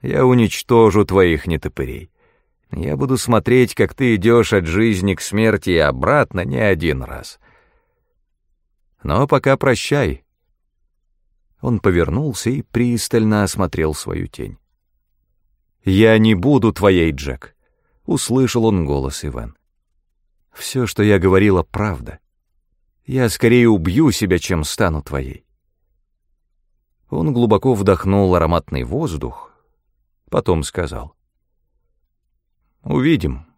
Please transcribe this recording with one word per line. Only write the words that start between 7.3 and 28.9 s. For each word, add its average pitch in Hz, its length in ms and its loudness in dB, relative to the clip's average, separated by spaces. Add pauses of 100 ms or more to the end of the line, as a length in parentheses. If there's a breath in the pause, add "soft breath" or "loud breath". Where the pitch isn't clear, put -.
Но 98 240 0
пока 135 280 2
прощай. 127 680 -2 (1400)
Он 120 180 -2
повернулся 98 680 0
и 135 120 -4
пристально 113 800 0
осмотрел 82 500 -2
свою - 340 -8
тень. 50 300 -14 (1300)
«Я 110 340 4
не 110 180 4
буду 113 380 2
твоей, 90 380 2
Джек», — 67 440 -12 (500)
услышал 123 600 0
он 95 200 2
голос 67 380 -4
Ивен. 60 320 -10 (960)
«Все, - 340 -6
что 104 180 -2
я 104 160 4
говорила, 95 440 4
правда. 85 560 -6 (840)
Я 127 240 0
скорее 120 400 4
убью 104 420 2
себя, 92 260 0
чем 82 280 -2
стану 82 360 -2
твоей». 67 440 -10 (1600)
Он 151 220 -2
глубоко 120 420 2
вдохнул 98 600 2
ароматный 80 480 0
воздух, 76 680 -8 (760)